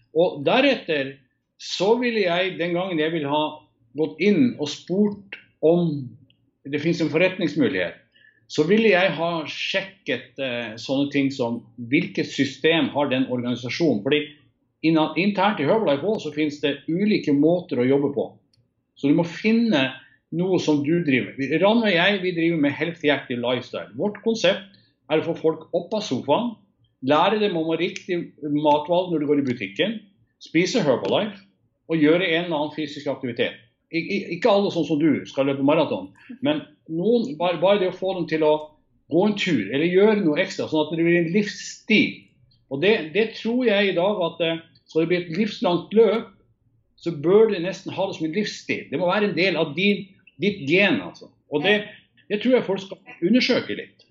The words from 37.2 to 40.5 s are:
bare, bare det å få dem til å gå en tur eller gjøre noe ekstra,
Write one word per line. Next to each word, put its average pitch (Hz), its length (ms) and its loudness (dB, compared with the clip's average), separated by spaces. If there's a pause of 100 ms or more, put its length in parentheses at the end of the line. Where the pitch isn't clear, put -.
bare, 175 220 0
bare 196 180 4
det 185 80 0
å 175 80 -6
få 185 220 -4
dem 170 100 -4
til 156 160 0
å 151 60 6 (580)
gå 165 160 2
en 208 160 2
tur 113 320 0
eller 147 160 0
gjøre 202 320 4
noe 160 220 2
ekstra, 143 260 -4